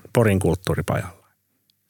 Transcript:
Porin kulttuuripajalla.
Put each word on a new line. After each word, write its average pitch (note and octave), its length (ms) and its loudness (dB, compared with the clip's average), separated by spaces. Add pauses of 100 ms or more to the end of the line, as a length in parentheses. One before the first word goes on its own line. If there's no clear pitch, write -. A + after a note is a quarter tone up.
(140)
Porin G#2+ 260 4
kulttuuripajalla. - 880 -4 (640)